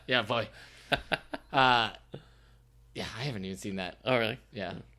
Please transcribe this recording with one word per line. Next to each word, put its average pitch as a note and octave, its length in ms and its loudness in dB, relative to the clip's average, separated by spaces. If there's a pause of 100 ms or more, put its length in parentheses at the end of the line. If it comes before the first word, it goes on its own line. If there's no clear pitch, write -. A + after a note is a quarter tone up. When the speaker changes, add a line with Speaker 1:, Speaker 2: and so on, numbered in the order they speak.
Speaker 1:
Yeah, B2+ 160 2
boy. A#2 260 -2 (420)
Speaker 2:
<laughs> C#3+ 80 2 (520)
Speaker 1:
Uh, B2 380 6 (1040)
yeah, G#2 120 -6 (120)
I A#2+ 40 -6
haven't A#2+ 240 -6
even F#2+ 100 -6
seen G2 200 -6
that. F2+ 280 -6
Speaker 2:
Oh, B2+ 140 4
really? A#2 200 0 (140)
Speaker 1:
Yeah. F#2+ 200 -6
Speaker 2:
Hmm. F2+ 60 -10 (200)